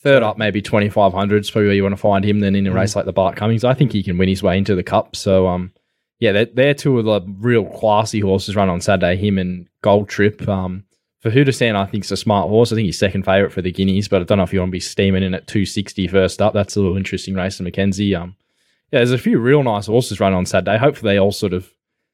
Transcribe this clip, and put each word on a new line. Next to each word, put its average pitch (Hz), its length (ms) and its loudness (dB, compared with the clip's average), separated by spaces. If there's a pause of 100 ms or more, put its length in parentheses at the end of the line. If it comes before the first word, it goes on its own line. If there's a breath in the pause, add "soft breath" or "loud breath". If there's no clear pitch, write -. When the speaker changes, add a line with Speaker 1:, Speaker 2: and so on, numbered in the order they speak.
Speaker 1:
third 139 220 4
up, 107 160 -2
maybe 107 240 0
twenty-five 104 500 2
hundred 104 280 0
is - 100 -8
probably 104 160 2
where 101 80 2
you 98 80 2
wanna 98 140 0
find 98 280 2
him 104 140 2
then 98 160 2
in 98 100 0
a 95 60 -2
Speaker 2:
Mm. 92 40 -2
Speaker 1:
race 95 200 0
like 101 100 -2
the 92 80 -6
Bart 95 220 0
Cummings. 110 280 -2
I 123 120 2
think 143 160 2
he 104 100 -2
can 92 160 -4
win 95 120 2
his 95 120 -2
way 92 160 2
into 98 160 0
the 90 80 0
Cup. - 340 -2
So, 95 320 2
um, 90 240 -4 (480)
yeah, 110 120 2
they're, 104 140 2
they're 127 280 2
two 139 240 0
of 113 80 0
the 107 160 0 (180)
real 113 260 2
classy 107 540 0
horses 98 360 0
run 101 140 2
on 87 120 -2
Saturday, 90 340 2
him 98 220 0
and 90 300 -6 (160)
Gold 101 260 2
Trip. - 400 -2
Um, 92 360 -6 (340)
for 117 100 -6
Hooters, 131 320 2
I 104 240 0
think, 98 180 -6
is - 80 -12
a 98 60 -2
smart 98 320 0
horse. 113 220 2
I 113 40 -2
think 110 120 -2
he's 78 100 -6
second 95 280 -2
favourite 95 280 2
for 95 80 -6
the 90 100 -4
Guineas, 95 360 0
but 95 140 2
I - 20 -2
don't 101 160 2
know 92 40 2
if 87 100 -4
you 95 60 0
wanna 90 120 -2
be 92 80 -6
steaming 95 420 0
in 95 140 -2
at - 100 -10
two 98 220 -2
sixty 98 400 -6
first 92 340 2
up. 104 140 2
That's 101 200 -2
a 104 60 -2
little 92 160 0
interesting 95 380 -6
race 92 240 -6
in 95 60 -10
Mackenzie. 98 500 -2
Um, 90 200 -8 (560)
yeah, 139 80 2
there's 123 120 2
a 127 80 0
few 220 180 0
real 131 240 4
nice 107 240 -2
horses 107 340 0
run 98 140 4
on 90 140 0
Saturday. 98 320 0
Hopefully 113 340 0
they 101 60 2
all 101 120 2
sort 98 220 -4
of 90 180 -6 (420)